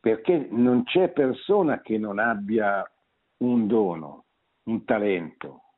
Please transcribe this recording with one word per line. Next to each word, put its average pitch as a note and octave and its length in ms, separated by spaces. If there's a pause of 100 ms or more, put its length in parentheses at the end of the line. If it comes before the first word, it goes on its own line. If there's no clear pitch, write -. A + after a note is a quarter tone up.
Perché C3 500
non B2 340
c'è F3 240
persona D3 720
che A2 180
non G#2 220
abbia G#2 680 (500)
un B2 280
dono, E2+ 580 (380)
un A2+ 220
talento. F#2 800 (160)